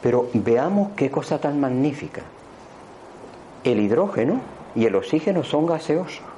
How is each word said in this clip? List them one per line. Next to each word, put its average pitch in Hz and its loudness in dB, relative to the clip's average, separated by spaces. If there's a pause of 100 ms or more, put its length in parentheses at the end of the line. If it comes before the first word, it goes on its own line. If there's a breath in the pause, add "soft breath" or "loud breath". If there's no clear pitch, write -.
Pero 123 2
veamos 135 2
qué 135 2
cosa 147 -2
tan 143 -2
magnífica. 131 -2 (1400)
El 117 4
hidrógeno 147 2 (360)
y 113 4
el 101 2
oxígeno 156 0
son 151 0
gaseosos. 170 -2 (160)